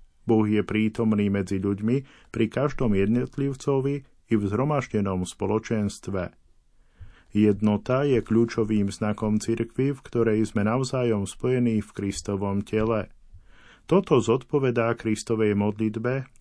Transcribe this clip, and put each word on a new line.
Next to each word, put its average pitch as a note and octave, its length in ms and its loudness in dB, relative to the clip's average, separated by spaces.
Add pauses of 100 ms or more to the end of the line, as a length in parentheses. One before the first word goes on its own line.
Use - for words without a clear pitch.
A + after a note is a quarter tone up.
(260)
Boh A2 240 4
je G#2 160 2
prítomný G#2+ 640 0
medzi G2 320 -2
ľuďmi, G#2 720 -4
pri A2+ 160 0
každom C3 480 0
jednotlivcovi C3 1040 -2
i - 320 -8
v G#2 160 4
zhromaždenom G#2+ 800 0
spoločenstve. G2+ 1040 -4 (1000)
Jednota G#2 720 2
je C3+ 160 4
kľúčovým A2 720 0
znakom G#2+ 480 -2
cirkvi, C3 560 -2
v - 80 -18
ktorej A2 400 2
sme G#2 240 0
navzájom B2 560 0
spojení B2 560 0
v - 160 -6
Kristovom G2+ 640 -4
tele. A2 480 -2 (800)
Toto E3+ 320 4
zodpovedá A#2 800 2
Kristovej A2 560 0
modlitbe, A2 720 -2 (140)